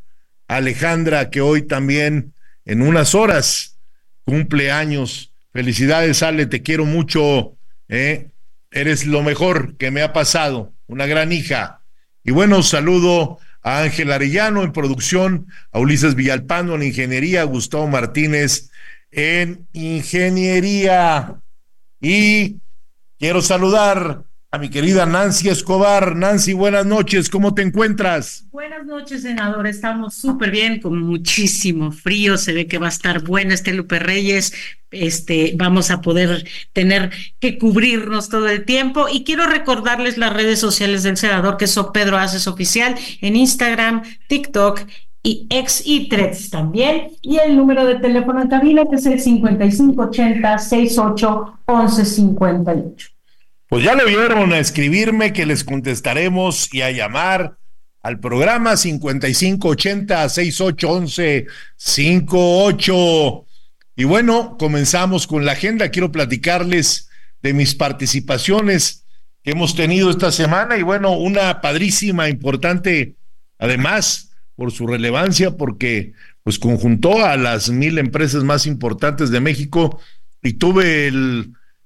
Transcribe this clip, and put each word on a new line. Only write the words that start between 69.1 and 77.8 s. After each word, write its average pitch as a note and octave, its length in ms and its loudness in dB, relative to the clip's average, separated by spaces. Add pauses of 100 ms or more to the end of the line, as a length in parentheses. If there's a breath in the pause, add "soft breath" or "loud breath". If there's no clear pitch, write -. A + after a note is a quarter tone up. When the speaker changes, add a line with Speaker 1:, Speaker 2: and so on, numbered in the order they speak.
Speaker 1:
que D3 80 -6
hemos E3 260 -2
tenido F3 320 2
esta F3+ 240 2
semana. G3 460 0
Y F3+ 40 0
bueno, G3 360 0
una F#3+ 420 0
padrísima, E3+ 720 0
importante, C#3+ 840 -2 (420)
además, B2+ 720 -2 (260)
por B2 160 -6
su A#2 140 -6
relevancia, D3+ 720 0
porque, A#2+ 560 -4 (280 soft breath)
pues, - 160 -2
conjuntó A#2+ 640 2
a D#3 140 4
las A#2+ 320 0
mil D3 300 0